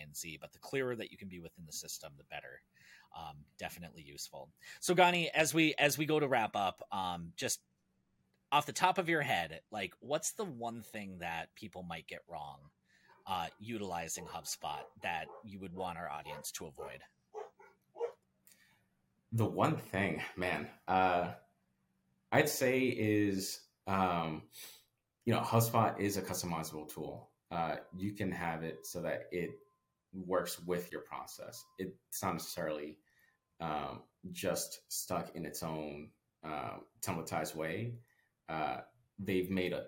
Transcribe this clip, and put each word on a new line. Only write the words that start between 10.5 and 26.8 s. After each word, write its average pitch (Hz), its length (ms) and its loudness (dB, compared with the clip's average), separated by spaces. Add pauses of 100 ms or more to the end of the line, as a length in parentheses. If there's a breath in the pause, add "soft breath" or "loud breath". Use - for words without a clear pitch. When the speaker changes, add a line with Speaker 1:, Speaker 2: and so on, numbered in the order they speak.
Speaker 1:
thing 98 360 -10
that 82 360 -4
people 92 260 -12
might 85 260 -8
get - 200 -12
wrong, 73 300 -12 (720 soft breath)
uh, 90 180 0 (120)
utilizing 92 640 -4
HubSpot 78 600 -6 (200)
that 82 220 -2 (180)
you 101 160 -12
would 92 140 -10
want 90 240 -4
our 85 120 -6
audience 73 400 -10
to - 160 -10
avoid? 69 360 -12 (2250 soft breath)
Speaker 2:
The 113 100 4
one 104 320 4
thing, 90 460 0 (160)
man, 87 320 0 (180)
uh, 90 460 6 (1000)
I'd 147 160 8
say 131 360 4
is, 104 760 4 (260)
um, 87 580 2 (840 loud breath)
you 117 80 6
know, - 80 4
HubSpot 117 580 4
is 101 160 2
a 95 60 -2
customizable 78 640 -4